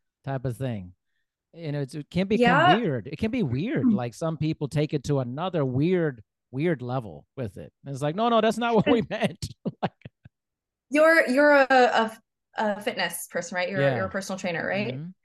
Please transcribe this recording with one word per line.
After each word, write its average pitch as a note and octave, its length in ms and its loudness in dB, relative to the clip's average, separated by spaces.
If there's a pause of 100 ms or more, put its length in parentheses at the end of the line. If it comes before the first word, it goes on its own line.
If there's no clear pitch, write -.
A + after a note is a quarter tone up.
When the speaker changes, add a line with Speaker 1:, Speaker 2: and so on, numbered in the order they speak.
(240)
Speaker 1:
type C3+ 220 -8
of A#2+ 120 -4
thing. G#2+ 360 -8 (600)
You D#3+ 180 -10
know, C#3+ 100 -4
it's, C#3 140 -8
it D3 160 -10
can F#3+ 160 0
become A3 140 2
Speaker 2:
Yeah. D4 360 4
Speaker 1:
weird. C#3 340 -4
It D#3 60 -12
can A3 140 -2
be B3+ 100 -2
weird. E3+ 440 -2
Speaker 2:
Mm. A3+ 100 4
Speaker 1:
Like, A#2+ 180 -4
some D#3+ 240 -6
people D#3 300 -4
take D3+ 260 -2
it C#3+ 120 -4
to C#3+ 140 0
another C#3+ 460 -4
weird, C#3+ 560 0 (300)
weird C#3 320 -2
level A#2 420 -6 (100)
with A#2+ 220 -8
it. D#2+ 160 -16 (120)
And C#3 80 -10
it's B2+ 100 -8
like, D#3 120 -2
"No, A3+ 140 0
no, A3+ 120 4
that's A3 160 2
not A#3 180 0
what G3+ 120 4
we A#3 180 4
Speaker 2:
<laughs> - 40 -20
Speaker 1:
meant." G#3 380 -6 (180)
<laughs> - 160 -8
Like, - 100 -4 (960)
Speaker 2:
You're, D#4+ 380 6
you're C#4+ 240 6
a, C#4 180 8
a, A#3+ 480 4 (400)
a G#3 240 -2
fitness F3 500 -4
person, E3+ 240 -6
right? F3+ 140 -2
You're, G3 120 -2
Speaker 1:
Yeah. C#3 160 2
Speaker 2:
you're F#2+ 80 -2
a F#2+ 40 -6
personal F#3+ 300 -6
trainer, E3+ 260 -4
right? G3 300 -4
Speaker 1:
Mm-hmm. D#3+ 140 -10 (160)